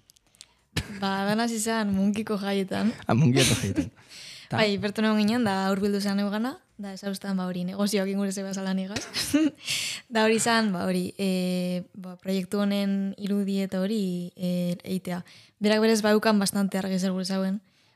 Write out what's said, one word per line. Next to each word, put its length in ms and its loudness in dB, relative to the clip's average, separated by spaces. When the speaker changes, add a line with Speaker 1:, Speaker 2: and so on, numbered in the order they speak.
Speaker 1:
Ba, 240 -2
dan 160 0
hasi 200 -2
zen 340 0
Munkiko 440 0
jaietan. 540 0
Speaker 2:
Ah, 80 2
Munkiko 460 6
jaietan. 340 -2
Speaker 1:
<laughs> 60 -20
Speaker 2:
Ta- 140 -2
Speaker 1:
Bai, 180 2
pertsona 320 0
egon 140 2
ginen, 180 2
da 300 0
hurbildu 280 0
zen 220 0
eugana, 300 -2
da 160 -12
ezagutzen, 420 -6
ba, 140 0
hori 160 -4
negozioak 420 0
ingurese 380 -2
bazala 280 -4
nigaz. 280 -4
<laughs> 760 -2
Da 140 2
hori 160 4
zan, 320 4
ba, 160 -2
hori, 220 0
eh, 640 0
ba, 180 -14
proiektu 460 -2
honen 300 2
irudi 460 -2
eta 180 -2
hori, 540 -2
eh, 480 0
eitea. 400 -6
Berak 240 2
berez 200 4
baukan 360 4
bastante 400 0
argi 220 -2
zer 100 0
gure 160 -2
zauen, 320 -2